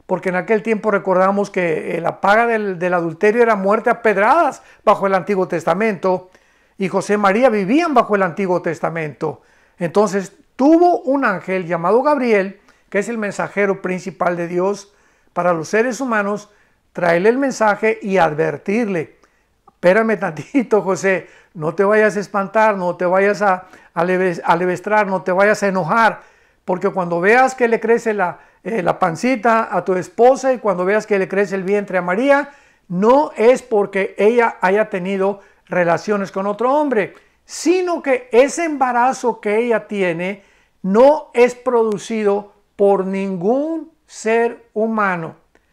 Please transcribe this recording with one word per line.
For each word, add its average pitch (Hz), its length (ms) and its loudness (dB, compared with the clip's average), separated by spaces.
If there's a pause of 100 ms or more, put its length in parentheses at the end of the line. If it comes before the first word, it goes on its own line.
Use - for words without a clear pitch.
porque 185 240 -4
en 180 60 -2
aquel 208 260 0
tiempo 214 280 -2
recordamos 196 600 0
que, 175 460 -2
eh, 165 40 -4
la 165 200 -4
paga 214 260 4
del, 214 320 -2
del 180 160 -2
adulterio 180 480 2
era 226 140 2
muerte 208 340 0
a 226 120 -2
pedradas 233 600 2 (220)
bajo 196 220 2
el 190 80 0
Antiguo 185 340 0
Testamento, 185 800 -2 (480)
y 190 100 -2
José 190 260 -2
y 208 40 2
María 214 320 2
vivían 233 440 0
bajo 220 220 2
el 196 60 2
Antiguo 180 400 -2
Testamento. 160 800 -6 (360)
Entonces 190 540 -2 (240)
tuvo 330 440 4
un 269 240 -2
ángel 185 420 -2
llamado 175 360 0
Gabriel, 240 580 0 (300)
que 196 80 -2
es 202 100 -4
el 233 100 -6
mensajero 196 600 -2
principal 180 560 -4
de 170 120 -6
Dios 185 440 -4 (400)
para 175 200 0
los 160 160 -4
seres 226 320 -2
humanos, 208 500 -4 (420)
traerle 175 380 2
el 247 80 2
mensaje 220 640 0
y 190 160 0
advertirle, 160 1000 -2 (640)
Espérame 214 340 4
tantito, 185 640 -2
José, 185 460 -2 (280)
no 156 200 -4
te 202 80 0
vayas 208 340 2
a 208 40 -4
espantar, 208 560 0
no 180 180 -4
te 180 100 -4
vayas 190 380 2
a, 185 240 0 (280)
a 170 100 0
leve-, 180 400 0
a 175 100 2
levestrar, 180 540 0
no 190 140 -4
te 185 100 -2
vayas 202 320 2
a - 20 2
enojar, 190 540 0 (440)
porque 180 260 -2
cuando 170 300 -4
veas 254 360 2
que 247 100 0
le 226 140 0
crece 226 340 0
la, 180 240 -4 (240)
eh, 214 180 -6
la 170 200 -2
pancita 220 760 0
a 170 80 -2
tu 190 100 0
esposa 262 580 2
y 240 60 -2
cuando 180 260 -2
veas 208 200 0
que 208 140 0
le 185 80 -2
crece 196 300 -2
el 190 80 -6
vientre 196 340 -2
a 180 40 -2
María, 277 480 0 (360)
no 233 500 2
es 247 240 4
porque 196 580 -2
ella 226 420 2
haya 208 280 2
tenido 196 520 -4 (260)
relaciones 180 640 -2
con 190 160 -6
otro 214 260 -2
hombre, 254 420 0 (300)
sino 349 580 -2
que 262 280 -2
ese 285 360 2
embarazo 254 720 -2
que 208 180 -2
ella 226 300 -2
tiene 185 560 -4 (380)
no 262 520 4
es 240 220 2
producido 214 960 -2 (240)
por 196 280 2
ningún 196 840 -4 (160)
ser 233 680 -2
humano. 208 680 -2 (300)